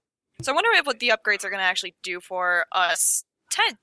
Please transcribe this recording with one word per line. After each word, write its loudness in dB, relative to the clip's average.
So -2
I 0
wonder 2
if 4
what -4
the 0
upgrades 0
are -6
gonna -4
actually -2
do -6
for 0
us. 2
Trying 0
to -10